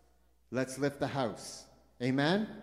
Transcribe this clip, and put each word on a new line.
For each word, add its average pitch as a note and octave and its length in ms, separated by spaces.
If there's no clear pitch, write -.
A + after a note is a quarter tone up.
Let's C3 260
lift C#3 220
the C#3 80
house. A2+ 560
Amen? D3 480